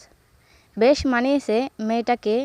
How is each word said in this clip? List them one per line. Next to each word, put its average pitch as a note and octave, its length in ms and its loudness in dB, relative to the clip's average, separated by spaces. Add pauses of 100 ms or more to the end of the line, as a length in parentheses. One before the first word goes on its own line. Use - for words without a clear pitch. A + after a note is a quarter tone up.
(760)
বেশ B3 300 4
মানিয়েছে B3+ 500 0 (240)
মেয়েটাকে A3 540 -2 (100)